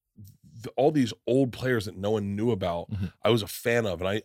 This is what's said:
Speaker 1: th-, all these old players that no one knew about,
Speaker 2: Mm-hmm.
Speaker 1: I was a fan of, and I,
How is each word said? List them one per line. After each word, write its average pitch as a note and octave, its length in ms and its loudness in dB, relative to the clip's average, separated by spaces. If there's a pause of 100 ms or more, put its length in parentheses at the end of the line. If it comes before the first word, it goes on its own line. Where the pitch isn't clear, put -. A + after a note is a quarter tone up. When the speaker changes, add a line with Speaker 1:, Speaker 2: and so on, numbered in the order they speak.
(640)
Speaker 1:
th-, A#2 140 -10
all C#3+ 160 4
these B2+ 220 2 (120)
old C3 260 4
players B2 340 -2
that F#2 100 -10
no G2 140 -2
one G2+ 260 0
knew A2+ 140 0
about, F2+ 400 -2
Speaker 2:
Mm-hmm. F#2+ 160 -4 (180)
Speaker 1:
I G#2 60 6
was A2+ 120 4
a F#2+ 60 -6
fan A#2 380 0
of, E2+ 140 -4
and F#2 80 -2
I, G#2 160 -2